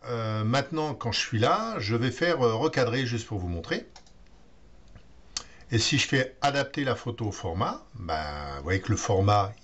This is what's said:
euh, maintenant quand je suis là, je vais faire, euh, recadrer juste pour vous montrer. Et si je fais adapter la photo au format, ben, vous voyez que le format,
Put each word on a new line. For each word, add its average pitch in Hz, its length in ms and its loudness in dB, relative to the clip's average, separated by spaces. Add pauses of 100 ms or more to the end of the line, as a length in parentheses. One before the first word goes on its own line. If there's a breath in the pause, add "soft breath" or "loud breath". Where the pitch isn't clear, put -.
euh, 110 400 -2
maintenant 139 480 0
quand 120 180 -6
je 107 80 -2
suis - 200 -2
là, 202 400 2
je 110 180 0
vais 123 140 0
faire, 165 320 0
euh, 156 120 4
recadrer 143 520 0
juste 113 200 -4
pour 104 120 -6
vous 90 100 -4
montrer. 87 380 -4 (1800 loud breath)
Et 117 80 2
si - 180 2
je 127 100 2
fais - 360 0
adapter 143 420 2
la 127 100 2
photo 113 340 -4
au 98 40 -2
format, 101 500 -4 (120)
ben, 76 640 -6
vous 71 40 -10
voyez 92 200 0
que - 80 -2
le 98 80 2
format, 101 640 4